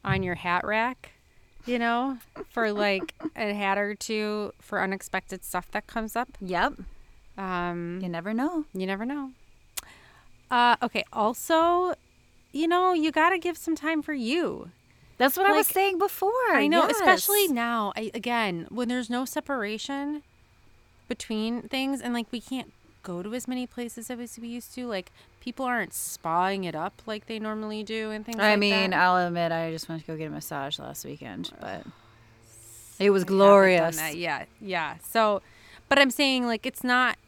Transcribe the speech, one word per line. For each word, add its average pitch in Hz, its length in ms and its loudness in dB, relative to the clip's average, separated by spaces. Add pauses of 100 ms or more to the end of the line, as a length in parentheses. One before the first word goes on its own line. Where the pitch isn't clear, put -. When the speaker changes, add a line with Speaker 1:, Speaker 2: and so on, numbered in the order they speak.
Speaker 1:
on 190 180 0
your 180 120 -2
hat 180 300 -2
rack, 226 460 -2 (540)
you 240 120 -2
know, 240 420 0 (300)
for, 226 220 -2
like, 208 420 0 (120)
Speaker 2:
<laughs> 311 100 -6
Speaker 1:
a 208 180 -4
hat 196 240 0
or 202 160 -2
two 214 680 -4
for 190 220 -4
unexpected 190 640 -6
stuff - 280 -8
that 208 160 -6
comes 220 280 -8
up. 240 140 -4 (100)
Speaker 2:
Yep. 190 360 -2 (640)
Speaker 1:
Um, 175 640 -6
Speaker 2:
You 185 80 -6
never 175 240 -6
know. 302 400 -2
Speaker 1:
You 190 140 -4
never 196 180 -4
know. 269 260 -6 (1160)
Uh, 240 340 4
okay, 226 200 -4 (100)
also, 330 800 2 (580)
you 311 160 0
know, 359 260 4
you 311 180 2
gotta 339 260 4
give 339 200 -4
some 330 180 -2
time 311 260 -2
for 302 120 -6
you. 262 560 -2 (480)
Speaker 2:
That's 262 200 4
what 381 80 2
I 403 60 6
was 415 160 4
Speaker 1:
Like, - 60 -2
Speaker 2:
saying 381 240 2
before. 381 340 0 (200)
Speaker 1:
I 294 160 4
know, 330 200 4
Speaker 2:
Yes. 466 80 0
Speaker 1:
especially 381 540 4
now. 233 460 -2
I, 220 180 -6
again, 220 560 -2
when 233 180 -4
there's 247 220 -4
no 247 160 -2
separation 277 960 -6 (840)
between 226 560 -4
things 269 380 -4
and, 240 120 -4
like, 233 180 -4
we 240 100 -8
can't - 300 -8 (320)
go 175 200 -8
to 214 100 -8
as 247 140 -8
many 254 200 -6
places 233 420 -12
as 240 300 -12
we 233 80 -12
used 233 280 -12
to. 247 120 -8
Like, 196 240 -6 (280)
people 254 260 -8
aren't 226 280 -2
spawing 185 680 -2
it 165 120 -6
up 170 300 -8
like 214 220 -10
they 226 120 -8
normally 214 440 -6
do 220 280 -6
and 214 140 -8
things 226 140 -8
Speaker 2:
I 214 120 6
Speaker 1:
like 208 80 6
Speaker 2:
mean, 196 320 4
Speaker 1:
that. 175 80 2
Speaker 2:
I'll 180 280 4
admit, 170 240 0
I 165 200 -2
just 160 180 -8
went 160 120 -8
to - 60 -16
go 160 100 -8
get 156 100 -6
a - 40 -8
massage 151 480 -8
last 135 260 -12
weekend, 131 540 -10
but - 260 -10
Speaker 1:
Ugh. - 60 -16 (1080)
Speaker 2:
it 196 100 6
was 190 140 6
Speaker 1:
I - 20 0
haven't 190 120 2
done - 0 -
Speaker 2:
glorious. 190 600 10
Speaker 1:
that 156 200 -2
yet. 165 300 -4 (120)
Yeah. 170 360 -6 (120)
So, 214 340 2 (480)
but 277 100 6
I'm 269 120 6
saying, 262 360 2
like, 226 180 -4
it's - 180 -8
not 247 340 2 (100)